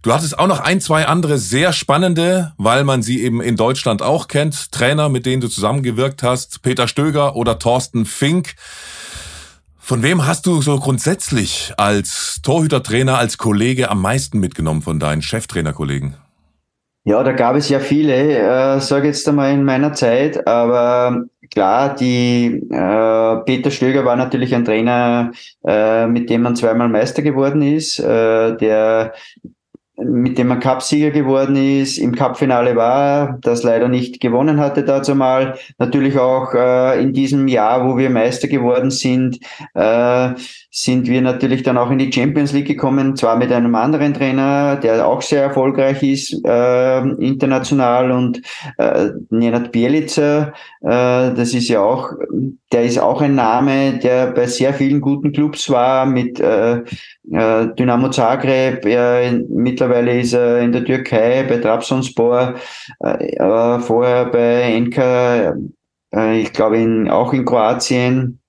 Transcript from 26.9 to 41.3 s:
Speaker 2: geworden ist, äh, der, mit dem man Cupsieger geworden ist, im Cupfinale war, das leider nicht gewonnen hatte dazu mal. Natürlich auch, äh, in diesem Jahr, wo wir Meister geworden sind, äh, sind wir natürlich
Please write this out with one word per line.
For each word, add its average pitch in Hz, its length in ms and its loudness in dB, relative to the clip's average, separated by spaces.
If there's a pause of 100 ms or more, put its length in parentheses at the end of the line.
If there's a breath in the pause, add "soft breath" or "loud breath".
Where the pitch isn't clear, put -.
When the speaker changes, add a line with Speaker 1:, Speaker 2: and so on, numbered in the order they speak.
Speaker 2:
geworden 143 400 0
ist, 151 360 -2
äh, 113 580 2
der, 110 560 2 (880 loud breath)
mit 123 380 0
dem 123 80 2
man 123 140 0
Cupsieger 147 500 0
geworden 135 460 0
ist, 135 420 0
im 120 160 -2
Cupfinale 123 600 0
war, 135 640 0
das 120 240 -2
leider 117 240 2
nicht 127 320 -4
gewonnen 135 400 2
hatte 139 240 0
dazu 139 320 0
mal. 131 420 0 (200 loud breath)
Natürlich 135 380 0
auch, 131 380 0
äh, 127 480 2
in 135 100 0
diesem 135 360 0
Jahr, 120 360 2
wo 127 140 0
wir 131 100 2
Meister 123 380 0
geworden 127 460 0
sind, 127 480 -2 (340 loud breath)
äh, 120 600 2 (360 loud breath)
sind 127 380 -2
wir 127 120 2
natürlich 127 440 0